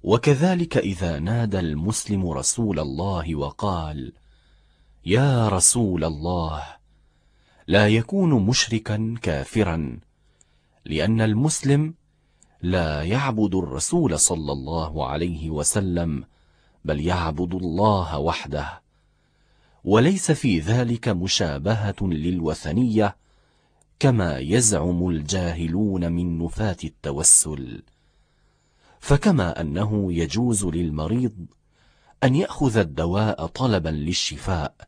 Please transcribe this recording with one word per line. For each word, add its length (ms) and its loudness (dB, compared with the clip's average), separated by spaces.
وكذلك 720 2
إذا 420 0
نادى 400 0
المسلم 680 -2
رسول 500 -2
الله 560 -4
وقال: 760 -4
"يا 440 4
رسول 540 2
الله"، 600 -2
لا 200 6
يكون 580 4
مشركا 760 -2
كافرا، 760 -2
لأن 360 0
المسلم 720 2
لا 420 0
يعبد 520 0
الرسول 640 0
صلى 320 0
الله 560 -4
عليه 420 -4
وسلم، 760 -2
بل 140 -2
يعبد 540 -2
الله 680 0
وحده، 640 -4
وليس 480 4
في 280 2
ذلك 480 0
مشابهة 960 -2
للوثنية 1120 0
كما 400 2
يزعم 680 2
الجاهلون 1000 0
من 320 0
نفاة 400 -2
التوسل. 1000 -2
فكما 600 2
أنه 520 -2
يجوز 520 0
للمريض 800 -2
أن 120 6
يأخذ 420 0
الدواء 680 0
طلبا 440 0
للشفاء 840 -4